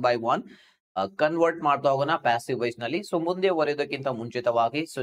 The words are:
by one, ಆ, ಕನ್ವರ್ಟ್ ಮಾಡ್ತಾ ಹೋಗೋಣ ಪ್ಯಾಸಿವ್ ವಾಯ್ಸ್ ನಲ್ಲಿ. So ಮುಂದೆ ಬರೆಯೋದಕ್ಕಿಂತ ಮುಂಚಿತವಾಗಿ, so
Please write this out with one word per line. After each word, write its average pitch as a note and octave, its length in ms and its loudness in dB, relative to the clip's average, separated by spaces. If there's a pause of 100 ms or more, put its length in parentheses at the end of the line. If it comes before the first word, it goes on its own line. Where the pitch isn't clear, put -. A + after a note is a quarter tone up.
by A#2+ 100 4 (160)
one, F#3+ 100 0 (540)
ಆ, F#2+ 80 0 (180)
ಕನ್ವರ್ಟ್ E3 460 2
ಮಾಡ್ತಾ C#3 240 2
ಹೋಗೋಣ C#3+ 240 0 (100)
ಪ್ಯಾಸಿವ್ A#2+ 360 0
ವಾಯ್ಸ್ A#2 200 -2
ನಲ್ಲಿ. C3+ 180 -4 (100)
So F#3 60 0 (120)
ಮುಂದೆ F#3 220 2 (100)
ಬರೆಯೋದಕ್ಕಿಂತ C#3+ 480 -2 (100)
ಮುಂಚಿತವಾಗಿ, A#2 640 0 (100)
so - 100 -6